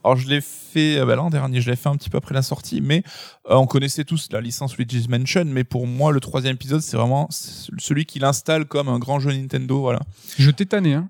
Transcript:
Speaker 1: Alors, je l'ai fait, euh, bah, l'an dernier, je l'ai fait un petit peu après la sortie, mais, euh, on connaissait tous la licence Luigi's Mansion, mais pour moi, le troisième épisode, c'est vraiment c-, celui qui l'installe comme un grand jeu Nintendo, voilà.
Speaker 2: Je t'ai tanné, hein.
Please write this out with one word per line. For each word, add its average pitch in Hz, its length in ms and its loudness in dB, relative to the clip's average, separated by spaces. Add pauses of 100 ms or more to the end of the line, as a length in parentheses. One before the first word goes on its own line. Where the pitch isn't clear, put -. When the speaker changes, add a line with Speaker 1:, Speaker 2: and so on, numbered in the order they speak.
Speaker 1:
Alors, 127 140 6
je 131 100 -2
l'ai 143 140 2
fait, 156 580 0
euh, 131 60 2
bah, 117 100 4
l'an 160 140 -2
dernier, 135 320 0
je 123 80 0
l'ai 123 80 0
fait - 100 -2
un 143 80 2
petit - 140 -6
peu 131 80 -2
après - 160 -4
la 135 80 2
sortie, - 400 -4
mais, 151 200 2 (480)
euh, 120 60 8
on 131 100 8
connaissait 139 380 0
tous 160 280 -4
la 110 100 -4
licence 123 360 -8
Luigi's 120 300 -2
Mansion, 135 380 0
mais 131 180 0
pour 123 240 -4
moi, 135 240 2
le 139 80 4
troisième 131 360 -2
épisode, 143 260 -2
c'est - 160 -4
vraiment 131 340 2
c-, - 460 -12
celui 151 280 -2
qui - 140 -12
l'installe 147 460 2
comme 143 240 -2
un 120 100 0
grand 135 220 -2
jeu 143 100 0
Nintendo, 131 480 -2
voilà. 127 220 0 (360)
Speaker 2:
Je 143 140 8
t'ai 196 140 0
tanné, 185 300 2
hein. 170 140 -2